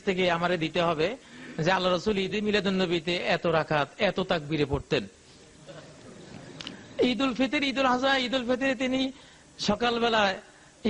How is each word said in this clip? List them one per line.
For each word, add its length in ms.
থেকে 160
আমারে 280
দিতে 240
হবে 200
যে 120
আল্লাহ 160
রাসূল 240
ঈদে 200
মিলাদুন 360
নবীতে 320
এত 100
রাকাত, 300
এত 100
তাকবীরে 420
পড়তেন। 320
ঈদুল 280
ফিতর, 320
ঈদুল 240
আজহা, 200
ঈদুল 220
ফিতরে 340
তিনি 180
সকালবেলায় 680